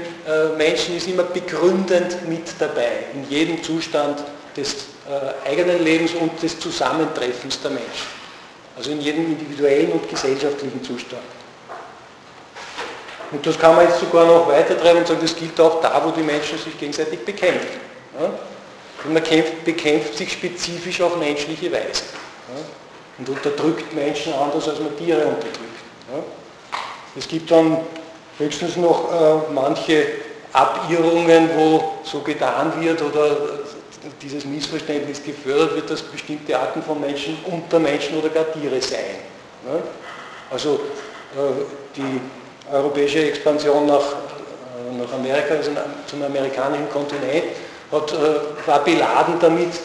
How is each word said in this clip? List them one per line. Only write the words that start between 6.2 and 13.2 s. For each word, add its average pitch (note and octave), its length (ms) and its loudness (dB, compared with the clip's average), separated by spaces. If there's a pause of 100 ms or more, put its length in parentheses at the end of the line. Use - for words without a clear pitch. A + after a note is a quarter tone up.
des D#3+ 180 -4
Zusammentreffens C3+ 1000 -2
der D3 80 -4
Menschen. B2 360 -8 (680)
Also C3 140 -6
in D3+ 100 -4
jedem D3+ 240 0
individuellen D3 680 2
und E3 140 0
gesellschaftlichen C#3 760 -2
Zustand. A#2+ 380 -8 (2000)